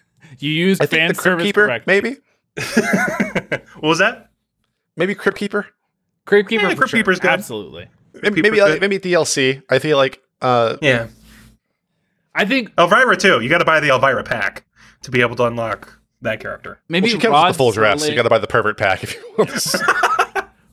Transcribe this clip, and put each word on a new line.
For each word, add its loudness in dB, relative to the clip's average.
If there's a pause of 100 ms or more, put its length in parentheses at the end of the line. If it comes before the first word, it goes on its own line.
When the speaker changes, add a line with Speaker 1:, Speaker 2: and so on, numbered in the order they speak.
(380)
Speaker 1:
You -4
used 2
Speaker 2:
I 2
think 0
Speaker 1:
fan 2
Speaker 2:
the 0
Crypt -4
Speaker 1:
service 0
Speaker 2:
Keeper, 2
Speaker 1:
correctly. 0
Speaker 2:
maybe? -2 (420)
Speaker 3:
<laughs> -2 (180)
What -2
was 2
that? -2 (680)
Speaker 2:
Maybe -2
Crypt -4
Keeper? -6 (600)
Speaker 1:
Crypt 2
Keeper 0
Speaker 3:
Yeah, 0
Speaker 1:
for -4
Speaker 3:
Crypt -2
Speaker 1:
sure. -2
Speaker 3:
Keeper's 0
good. 0
Speaker 1:
Absolutely. -6 (340)
Speaker 2:
Maybe, -2
Speaker 3:
Keeper's 0
Speaker 2:
maybe, 2
uh, 6
Speaker 3:
good. 2
Speaker 2:
maybe 0
D -4
L 2
C. -2
I 4
feel 0
like, 0 (220)
uh, 2
Speaker 3:
Yeah. 0 (1300)
Speaker 1:
I 0
think -2
Speaker 3:
Elvira, 4
too. 4
You -4
gotta 2
buy 2
the -2
Elvira 2
pack -6 (380)
to -18
be 0
able -2
to 0
unlock -6 (220)
that -6
character. -16 (120)
Speaker 1:
maybe 0
Speaker 2:
Well, 0
she -4
comes 2
Speaker 1:
Rod 6
Speaker 2:
with 0
the -6
full 4
dress. 2
Speaker 1:
Serling. -2
Speaker 2:
You -2
gotta 2
buy 6
the -6
pervert 0
pack 0
if -8
you -20
want. 0
Speaker 1:
<laughs> -2 (240)